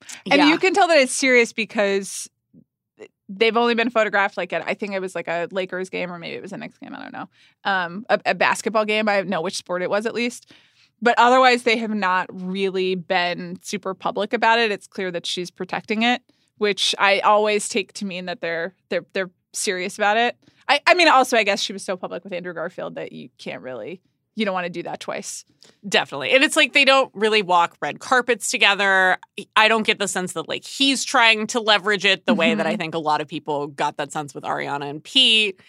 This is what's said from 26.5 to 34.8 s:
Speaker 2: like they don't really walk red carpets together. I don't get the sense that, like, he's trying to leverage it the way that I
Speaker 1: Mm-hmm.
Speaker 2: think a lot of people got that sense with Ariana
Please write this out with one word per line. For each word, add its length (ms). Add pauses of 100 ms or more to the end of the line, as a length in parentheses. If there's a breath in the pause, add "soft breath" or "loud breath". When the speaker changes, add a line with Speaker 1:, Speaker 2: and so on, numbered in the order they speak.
Speaker 2:
like 200
they 100
don't 300
really 260
walk 400
red 180
carpets 520
together. 640 (400)
I 120
don't 180
get 120
the 80
sense 280
that, 160
like, 160
he's 360
trying 440
to 140
leverage 440
it 220
the 80
way 200
that 120
I 60
Speaker 1:
Mm-hmm. 60
Speaker 2:
think 160
a 40
lot 240
of 40
people 420
got 280
that 160
sense 220
with 100
Ariana 460